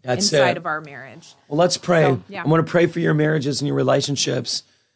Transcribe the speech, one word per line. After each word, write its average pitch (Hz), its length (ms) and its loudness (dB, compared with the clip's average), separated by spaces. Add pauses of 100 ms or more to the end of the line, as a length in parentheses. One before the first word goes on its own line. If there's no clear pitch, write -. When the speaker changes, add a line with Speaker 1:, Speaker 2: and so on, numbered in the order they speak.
Speaker 1:
That's 131 260 0
Speaker 2:
inside 139 220 4
Speaker 1:
it. 170 60 -4
Speaker 2:
of 170 80 -10
our 156 140 -4
marriage. 139 540 -18 (140)
Speaker 1:
Well, 147 100 -4
let's 175 180 4
pray. 170 260 2
Speaker 2:
So, 135 260 2
yeah. 170 160 -10
Speaker 1:
I'm 147 60 0
gonna 160 120 4
pray 170 240 2
for 165 140 -2
your 160 140 2
marriages 151 460 0
and 143 60 -2
your 139 100 -2
relationships. 135 840 -2 (320)